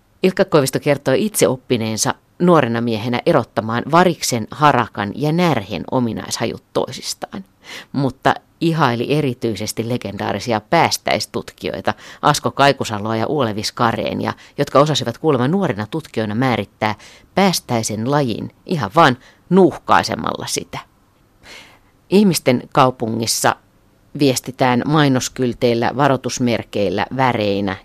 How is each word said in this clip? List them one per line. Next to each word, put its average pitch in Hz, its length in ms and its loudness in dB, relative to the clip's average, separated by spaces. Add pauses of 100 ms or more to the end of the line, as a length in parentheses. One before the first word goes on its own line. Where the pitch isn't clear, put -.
(220)
Ilkka 185 220 0
Koivisto 139 360 0
kertoi 135 460 0
itse 196 220 0
oppineensa 113 680 -2 (240)
nuorena 143 420 4
miehenä 120 460 -2
erottamaan 117 640 0
variksen, 165 600 2
harakan 120 640 2
ja 147 180 -2
närhen 123 580 0
ominaishajut - 840 -4
toisistaan, - 720 -8 (480)
mutta 135 420 0 (260)
ihaili 139 540 0
erityisesti 117 720 -2
legendaarisia 107 720 -4
päästäistutkijoita - 1300 -2 (280)
Asko 139 280 0
Kaikusaloa 110 680 0
ja 113 100 -2
Uolevi 110 360 -2
Skareenia, 107 680 -2 (260)
jotka 143 220 2
osasivat 139 380 0
kuulemma 135 300 0
nuorena 147 420 -2
tutkijoina 110 440 -6
määrittää 107 600 -2 (400)
päästäisen 120 760 -2
lajin 139 400 -2 (160)
ihan 120 280 -4
vaan 139 240 4 (320)
nuuhkaisemalla - 960 2
sitä. - 320 -8 (1300)
Ihmisten 170 520 4 (100)
kaupungissa 117 840 2 (640)
viestitään 127 680 0
mainoskylteillä, 123 1120 0
varoitusmerkeillä, 117 1120 0 (100)
väreinä, 104 680 0